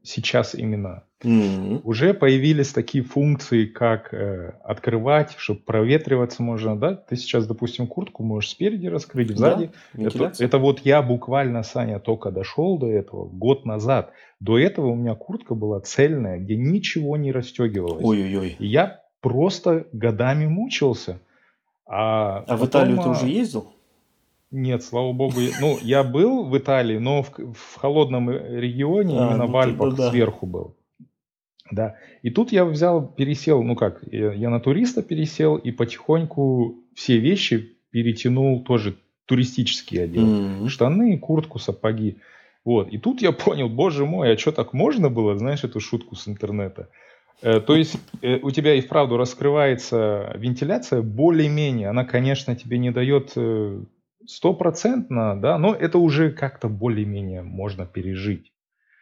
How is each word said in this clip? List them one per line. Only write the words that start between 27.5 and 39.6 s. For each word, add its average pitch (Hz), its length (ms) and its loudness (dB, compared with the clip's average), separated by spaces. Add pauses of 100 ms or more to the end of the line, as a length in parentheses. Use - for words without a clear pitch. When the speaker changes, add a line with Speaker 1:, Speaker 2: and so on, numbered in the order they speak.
Speaker 1:
в - 220 -20
холодном, 139 520 2
э, 120 320 -6
регионе, 143 580 0
Speaker 2:
А, 123 100 4
Speaker 1:
именно 117 180 2
Speaker 2:
ну 120 60 -2
Speaker 1:
в 123 40 2
Альпах, 131 340 2
Speaker 2:
тогда 131 140 0
да. 120 60 2
Speaker 1:
сверху 113 360 0
был. 90 300 -10 (960)
Да. 107 220 -4 (280)
И 123 80 -4
тут 226 220 0
я 190 140 4
взял, 165 400 0
пересел, 143 560 0
ну 120 120 0
как, 104 260 0 (120)
я, 107 220 -2
я 113 160 -2
на 117 100 0
туриста 196 420 0
пересел 156 540 0
и 123 160 -6
потихоньку 139 1000 0 (200)
все 120 240 2
вещи 120 580 0 (140)
перетянул 123 760 0
тоже 107 320 0 (300)
туристические 123 800 0